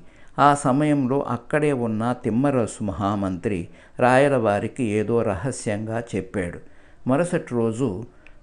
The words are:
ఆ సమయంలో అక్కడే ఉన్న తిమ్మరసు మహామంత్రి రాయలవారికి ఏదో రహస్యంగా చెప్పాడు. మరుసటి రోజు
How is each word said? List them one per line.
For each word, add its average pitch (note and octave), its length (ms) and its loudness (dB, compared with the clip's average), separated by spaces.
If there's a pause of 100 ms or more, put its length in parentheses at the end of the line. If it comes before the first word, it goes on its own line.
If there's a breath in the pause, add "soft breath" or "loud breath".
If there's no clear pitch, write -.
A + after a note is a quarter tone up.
(400 soft breath)
ఆ C#3+ 160 6
సమయంలో C#3+ 680 2
అక్కడే D3 520 0
ఉన్న A#2 400 0 (100)
తిమ్మరసు A#2+ 600 0
మహామంత్రి G2 840 -2 (320 loud breath)
రాయలవారికి B2 840 2
ఏదో A2 380 2
రహస్యంగా A2 800 -4 (120)
చెప్పాడు. F2+ 560 -6 (360 soft breath)
మరుసటి D3+ 480 0
రోజు A2+ 480 -2 (400 soft breath)